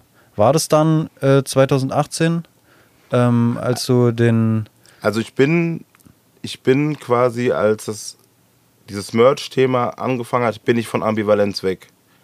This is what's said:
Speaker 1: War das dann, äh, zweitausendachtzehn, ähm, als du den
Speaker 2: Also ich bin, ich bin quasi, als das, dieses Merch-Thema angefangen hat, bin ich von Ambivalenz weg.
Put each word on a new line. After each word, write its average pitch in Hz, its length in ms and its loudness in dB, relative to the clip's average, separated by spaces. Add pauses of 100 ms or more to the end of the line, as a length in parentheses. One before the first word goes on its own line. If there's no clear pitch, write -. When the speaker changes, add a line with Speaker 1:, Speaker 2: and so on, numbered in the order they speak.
(360)
Speaker 1:
War 110 160 4
das 156 160 -2
dann, 156 400 2 (120)
äh, 135 220 4
zweitausendachtzehn, 139 1000 0 (680)
ähm, 120 460 2
als 120 280 -4
du 123 260 4
den 113 560 0 (320)
Speaker 2:
Also 107 200 -2
ich - 120 -8
bin, 165 540 0 (560)
ich - 180 -14
bin 143 400 0
quasi, 120 520 0
als 104 340 0
das, - 320 -12 (720)
dieses 101 240 -10
Merch-Thema 127 840 0
angefangen 123 460 -4
hat, 107 220 -4
bin 120 100 2
ich 117 100 -4
von 101 160 -6
Ambivalenz 104 600 0
weg. 95 260 -6 (360)